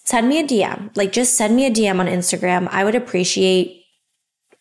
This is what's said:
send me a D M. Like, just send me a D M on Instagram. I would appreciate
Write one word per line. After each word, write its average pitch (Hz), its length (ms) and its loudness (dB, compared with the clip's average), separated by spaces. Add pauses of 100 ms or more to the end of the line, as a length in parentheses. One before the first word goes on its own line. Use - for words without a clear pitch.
send 240 240 2
me 311 100 2
a 302 80 -2
D 214 160 2
M. - 320 -8
Like, 196 160 0
just 240 240 0
send 220 220 2
me 269 80 2
a 262 40 0
D 220 160 0
M 190 140 0
on 180 80 0
Instagram. 180 640 -2
I 196 140 0
would 214 100 0
appreciate 185 840 0 (800)